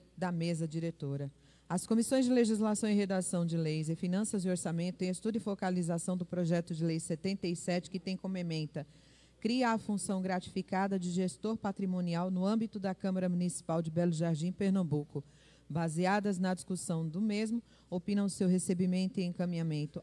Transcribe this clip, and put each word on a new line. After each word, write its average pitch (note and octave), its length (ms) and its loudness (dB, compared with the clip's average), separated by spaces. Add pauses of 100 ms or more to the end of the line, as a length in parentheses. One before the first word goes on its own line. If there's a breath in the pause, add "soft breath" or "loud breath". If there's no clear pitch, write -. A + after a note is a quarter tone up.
(140)
da F3+ 160 -4
mesa E3 380 0
diretora. D3 640 -4 (340 soft breath)
As F3+ 200 -4
Comissões A#3+ 400 4
de B3 60 4
Legislação G#3+ 580 4
e G#3 40 4
Redação F#3 520 2
de E3 100 0
Leis D#3 320 0
e D#3+ 80 -2
Finanças F#3+ 480 0
e F#3 60 2
Orçamento F3 460 -2
têm F#3 120 -2
estudo G#3+ 280 -2
e A3 40 -2
focalização F3+ 760 0
do F3 80 -4
projeto E3+ 480 0
de D#3+ 100 -2
lei E3 160 0
setenta F#3+ 460 -2
e F3 100 -2
sete, F3+ 340 -2
que F#3+ 80 -6
tem F#3 160 -6
como F#3+ 220 -4
ementa: D#3+ 500 -4 (540 loud breath)
cria A#3+ 300 2
a A3+ 80 2
função G3 420 -2
gratificada F#3+ 760 -2
de F3+ 120 -2
gestor F#3 460 -2
patrimonial F#3 760 -2
no F#3 140 0
âmbito A3 340 0
da F#3+ 160 -2
Câmara F#3 320 0
Municipal F3 540 0
de D#3+ 100 -2
Belo F3 220 4
Jardim, E3 400 0
Pernambuco. D#3+ 720 0 (440 loud breath)
Baseadas F3+ 720 0
na F#3 160 2
discussão E3+ 540 -2
do D#3+ 120 -4
mesmo, A3 400 0 (300 soft breath)
opinam G3+ 380 0
seu F#3+ 180 0
recebimento F3+ 720 2
e F#3 60 0
encaminhamento E3 800 -2